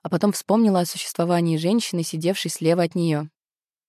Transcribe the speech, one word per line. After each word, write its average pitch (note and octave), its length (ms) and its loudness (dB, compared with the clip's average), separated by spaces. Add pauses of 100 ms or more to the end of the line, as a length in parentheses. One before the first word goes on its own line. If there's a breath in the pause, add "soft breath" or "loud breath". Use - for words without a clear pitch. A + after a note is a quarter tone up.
а - 80 -8
потом G3 220 2
вспомнила G3+ 480 2
о F3 60 0
существовании E3+ 720 0
женщины, F3 440 -2
сидевшей E3+ 480 -4
слева E3+ 320 0
от E3+ 140 -2
нее. D#3 320 0 (600)